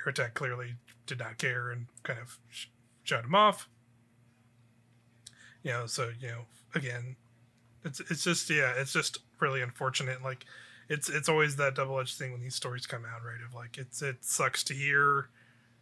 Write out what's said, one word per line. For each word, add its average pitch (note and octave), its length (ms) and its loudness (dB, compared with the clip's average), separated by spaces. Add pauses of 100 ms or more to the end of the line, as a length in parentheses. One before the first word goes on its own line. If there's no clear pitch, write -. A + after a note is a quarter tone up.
Aerotech C3 300 -2
clearly B2 440 -4 (300)
did C3 120 -6
not A2+ 180 -8
care B2 340 0
and A#2+ 180 -8 (160)
kind B2+ 140 -4
of B2 200 -14 (100)
sh-, - 200 -14 (340)
shut B2 200 0
him B2 120 0
off. G#3 340 6 (2000)
You C3+ 80 -4
know, A#2+ 140 -2
so, A#2 240 -2 (100)
you C3 80 -10
know, A#2 140 -10 (320)
again, B2+ 420 -4 (680)
it's, D3+ 140 -8
it's - 240 -4
just, E3+ 280 2
yeah, C3+ 260 4
it's C3+ 160 -2
just - 260 0 (220)
really C3+ 220 2
unfortunate. B2+ 600 -4
Like, C3 220 -8 (440)
it's, D3 200 -2
it's D3 200 0
always D3+ 280 6
that C#3 180 2
double-edged C3+ 440 -2
thing C3 140 -6
when B2 100 -8
these B2+ 120 -6
stories B2 320 -6
come A#2 180 -6
out, A#2 200 -10
right? A#2 240 -10
Of, B2 60 -14
like, A#2+ 240 -12
it's, - 240 -8
it C3+ 200 -4
sucks - 420 2
to - 100 -4
hear C#3+ 560 6 (520)